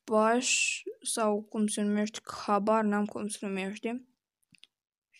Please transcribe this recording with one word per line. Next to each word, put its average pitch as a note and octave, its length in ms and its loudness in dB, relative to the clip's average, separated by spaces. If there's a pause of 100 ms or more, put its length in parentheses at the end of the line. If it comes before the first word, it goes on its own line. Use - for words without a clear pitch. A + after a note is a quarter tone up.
baș, A3 760 2 (200)
sau G#3+ 400 0
cum G#3+ 260 0
se G#3 140 -2
numește, G#3 420 0
că - 100 -12 (120)
habar G#3+ 380 2
n-am G#3 220 2
cum G#3 220 -6
se G#3 180 -8
numește. G#3 600 -4 (1120)